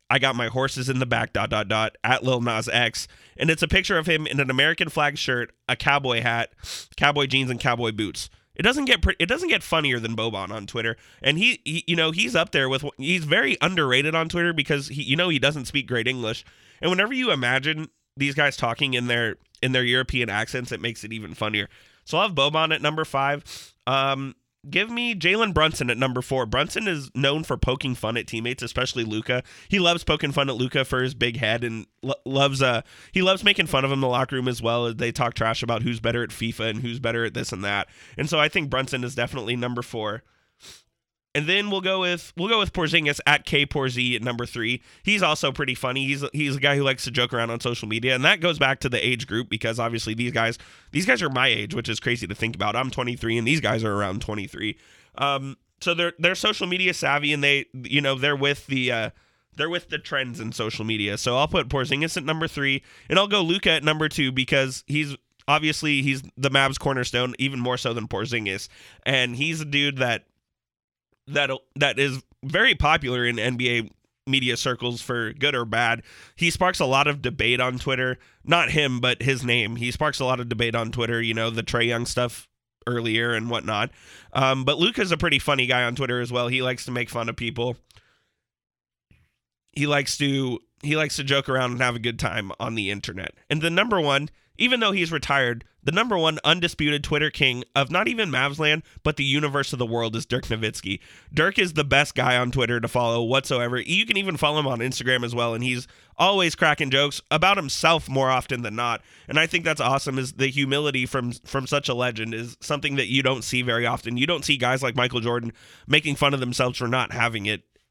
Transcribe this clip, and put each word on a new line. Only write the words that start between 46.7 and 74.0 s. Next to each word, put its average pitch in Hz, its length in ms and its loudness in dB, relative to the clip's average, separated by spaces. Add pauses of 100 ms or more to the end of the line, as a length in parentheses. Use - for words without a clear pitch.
who 139 60 2
likes 135 220 0
to 131 80 -6
joke 123 200 0
around 117 200 0
on 120 80 -4
social 120 280 -4
media, 117 280 0
and 127 100 0
that 180 160 4
goes 170 160 2
back 135 220 2
to 135 100 -2
the 120 160 0
age 127 220 -2
group 113 200 -4
because 113 300 -2
obviously 113 380 -2
these 120 160 -2
guys, 113 260 0 (360)
these 143 120 0
guys 240 160 4
are 160 80 0
my 131 160 2
age, 113 300 0
which 117 140 -4
is 107 100 -4
crazy 120 260 -2
to 87 80 -8
think 113 220 -4
about. 104 200 -2
I'm 127 140 -2
twenty-three, 120 480 -2
and 117 100 0
these 143 140 2
guys 110 220 0
are 107 100 0
around 98 280 -2
twenty-three. 104 580 -8 (400)
Um, 139 380 -4 (220)
so 175 140 0
they're, 170 240 0
they're 175 160 2
social 208 320 -2
media 180 300 0
savvy, 147 380 0
and 143 100 0
they, 143 280 2
you 131 300 -2
know, 135 140 0
they're 143 200 0
with 139 300 -2
the, 131 260 -2
uh, 113 180 -2 (460)
they're 151 140 -4
with 170 200 -6
the 151 100 -6
trends 127 400 -4
in 107 140 -8
social 113 320 -6
media. 104 340 -2
So 123 180 0
I'll 143 100 2
put 156 220 -2
Porzingis 143 480 -2
at 165 60 -4
number 160 240 -2
three, 139 340 -2 (280)
and 175 100 4
I'll 202 80 4
go 202 160 2
Luka 180 260 2
at 156 140 2
number 156 260 2
two 139 220 0
because 131 560 0
he's, 143 280 -4 (320)
obviously, 151 540 2
he's 135 220 0 (120)
the 139 140 0
Mavs 135 300 2
cornerstone, 127 580 0
even 135 220 -2
more 123 180 0
so 120 160 -2
than 113 140 -6
Porzingis. 107 600 -4 (360)
And 123 300 0
he's 156 260 -2
a 156 40 -6
dude 143 320 0
that, 120 280 0 (1040)
that, 143 220 0 (240)
that 139 240 2
is 135 240 0 (220)
very 196 280 2
popular 139 520 2
in 120 120 0
N 120 200 -2
B 120 220 0
A - 500 -10